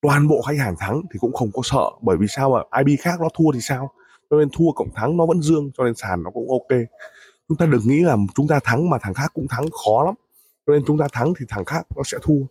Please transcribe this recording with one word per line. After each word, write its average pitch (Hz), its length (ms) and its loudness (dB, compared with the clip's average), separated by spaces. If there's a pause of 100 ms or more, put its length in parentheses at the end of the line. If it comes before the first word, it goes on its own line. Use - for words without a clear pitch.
toàn 147 260 4
bộ 151 140 4
khách 147 180 -4
hàng 104 200 -2
thắng 110 220 -4 (100)
thì 98 80 -10
cũng 120 140 -2
không 110 200 -2
có 131 100 -6
sợ. 123 260 0 (120)
Bởi 117 160 2
vì 98 120 2
sao 135 240 0
ạ? 117 100 2 (140)
I 135 60 2
B 139 180 4
khác 175 200 -4
nó 160 120 -2
thua 156 200 4
thì 120 80 -4
sao? 135 300 -6 (380)
Cho 147 80 4
nên 147 120 4
thua 160 260 2
cộng - 200 -4
thắng 127 220 0
nó 165 80 4
vẫn 170 160 2
dương, 147 360 0
cho 127 60 0
nên 117 120 0
sàn 90 280 -4
nó 87 60 -8
cũng 117 200 -8
ok. 127 300 0 (680)
Chúng 156 100 -2
ta 170 80 2
đừng 135 180 4
nghĩ 139 200 4
là 147 140 4 (180)
chúng 143 120 0
ta 147 160 2
thắng 139 260 0
mà 139 120 0
thằng 98 120 -8
khác 139 200 -6
cũng - 160 -6
thắng, 123 160 -4 (200)
khó 113 200 4
lắm. 196 100 -2 (520)
Cho 147 60 4
nên 147 140 2
chúng 151 100 2
ta 147 140 0
thắng 135 280 0
thì 127 100 -8
thằng 101 160 -6
khác 160 300 -6
nó 139 100 -6
sẽ - 160 -8
thua. 143 300 2